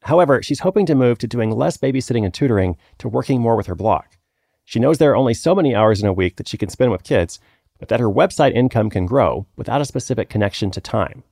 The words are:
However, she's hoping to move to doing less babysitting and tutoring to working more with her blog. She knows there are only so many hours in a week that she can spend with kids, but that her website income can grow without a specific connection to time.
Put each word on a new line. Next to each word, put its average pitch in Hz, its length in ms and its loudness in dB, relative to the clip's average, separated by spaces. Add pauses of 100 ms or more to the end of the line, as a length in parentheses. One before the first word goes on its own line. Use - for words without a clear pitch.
However, 143 400 4
she's 143 160 -4
hoping 190 280 0
to 160 60 2
move 123 260 2
to 117 80 -6
doing 110 240 -2
less 135 260 -2
babysitting 127 480 -2
and 92 80 -2
tutoring 98 420 0 (240)
to - 80 -8
working 127 320 -2
more 117 160 2
with 101 120 -2
her 90 80 -8
blog. 90 280 -2 (640)
She - 140 -4
knows 139 180 2
there 147 140 4
are 107 40 4
only 120 180 2
so 165 220 0
many 156 180 2
hours 107 280 4
in 104 60 2
a 98 60 2
week 90 220 0
that - 120 -12
she - 100 -10
can - 120 -6
spend 127 220 0
with 90 120 -4
kids, 95 360 -2 (400)
but - 80 -18
that 113 120 0
her 117 100 0
website 143 440 2
income 120 360 0
can 92 160 -2
grow 95 500 0
without - 260 -4
a 143 40 -2
specific 123 440 -6
connection 101 420 -2
to 92 100 -10
time. - 500 -6